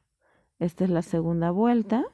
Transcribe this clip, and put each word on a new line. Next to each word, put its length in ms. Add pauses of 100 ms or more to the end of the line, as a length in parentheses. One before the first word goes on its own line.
(580)
Esta 260
es 60
la 120
segunda 480
vuelta. 640